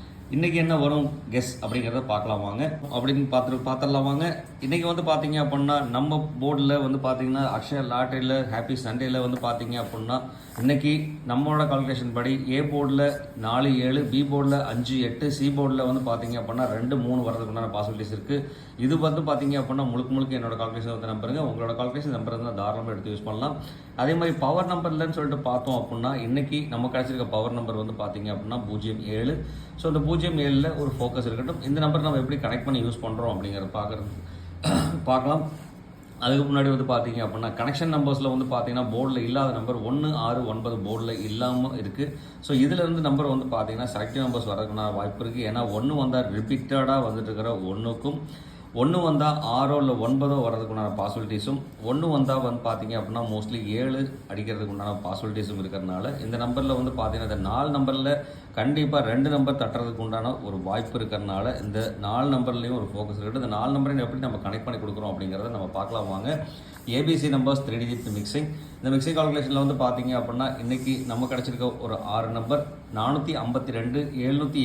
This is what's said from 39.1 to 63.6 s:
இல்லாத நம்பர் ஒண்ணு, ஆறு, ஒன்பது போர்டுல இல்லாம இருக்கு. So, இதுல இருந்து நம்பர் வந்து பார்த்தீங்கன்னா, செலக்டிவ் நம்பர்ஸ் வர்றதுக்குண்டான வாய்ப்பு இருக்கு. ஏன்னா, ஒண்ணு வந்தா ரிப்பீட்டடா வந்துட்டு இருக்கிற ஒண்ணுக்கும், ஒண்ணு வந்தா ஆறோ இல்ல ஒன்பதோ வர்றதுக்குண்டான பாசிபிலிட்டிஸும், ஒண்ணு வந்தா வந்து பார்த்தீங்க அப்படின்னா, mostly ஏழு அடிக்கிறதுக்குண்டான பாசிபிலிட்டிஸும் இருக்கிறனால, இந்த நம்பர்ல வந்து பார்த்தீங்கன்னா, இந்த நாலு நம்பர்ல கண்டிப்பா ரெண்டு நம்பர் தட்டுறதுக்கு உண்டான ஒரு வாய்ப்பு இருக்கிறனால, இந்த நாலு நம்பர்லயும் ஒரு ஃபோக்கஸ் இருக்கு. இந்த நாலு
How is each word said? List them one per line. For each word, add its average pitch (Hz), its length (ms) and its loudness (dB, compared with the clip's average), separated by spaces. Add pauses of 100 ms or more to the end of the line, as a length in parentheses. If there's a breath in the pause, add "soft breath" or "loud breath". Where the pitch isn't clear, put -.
இல்லாத 127 340 2
நம்பர் 117 300 -2
ஒண்ணு, 151 320 2
ஆறு, 120 320 0
ஒன்பது 110 300 -2
போர்டுல 110 440 -4
இல்லாம 127 560 0
இருக்கு. 110 280 -4 (360 loud breath)
So, 143 160 0
இதுல 165 280 6
இருந்து 165 160 2
நம்பர் 139 340 4
வந்து 127 220 0
பார்த்தீங்கன்னா, 110 360 -2
செலக்டிவ் 110 320 -2
நம்பர்ஸ் 113 260 0
வர்றதுக்குண்டான 107 440 -2
வாய்ப்பு 101 300 -4
இருக்கு. 117 180 -4
ஏன்னா, 113 300 0
ஒண்ணு 131 240 2
வந்தா 127 220 4
ரிப்பீட்டடா 131 840 2
வந்துட்டு 110 260 -2
இருக்கிற 110 300 -2
ஒண்ணுக்கும், 113 600 -2 (540 loud breath)
ஒண்ணு 160 280 4
வந்தா 151 240 4 (160)
ஆறோ 135 360 4
இல்ல 135 140 6
ஒன்பதோ 135 480 4
வர்றதுக்குண்டான 110 540 0
பாசிபிலிட்டிஸும், 107 640 -2 (260)
ஒண்ணு 143 260 2
வந்தா 135 280 4
வந்து 120 260 0
பார்த்தீங்க 113 320 -2
அப்படின்னா, 110 340 -2
mostly 107 360 -2
ஏழு 131 460 0 (160)
அடிக்கிறதுக்குண்டான 104 680 -4 (100)
பாசிபிலிட்டிஸும் 101 580 -4
இருக்கிறனால, 92 580 -4
இந்த 113 160 -4
நம்பர்ல 123 400 0
வந்து 127 200 0
பார்த்தீங்கன்னா, 110 340 0
இந்த 98 200 0
நாலு 139 200 2
நம்பர்ல 135 440 4 (400 loud breath)
கண்டிப்பா 143 460 4
ரெண்டு 123 300 4
நம்பர் 135 260 4
தட்டுறதுக்கு 117 480 -2
உண்டான 113 340 -2
ஒரு 98 240 -6
வாய்ப்பு 110 360 -2
இருக்கிறனால, 104 640 -2
இந்த 107 380 -2
நாலு 117 300 0
நம்பர்லயும் 123 460 0
ஒரு 101 180 -4
ஃபோக்கஸ் 101 260 -6
இருக்கு. 113 200 -4
இந்த 123 80 -4
நாலு 113 240 0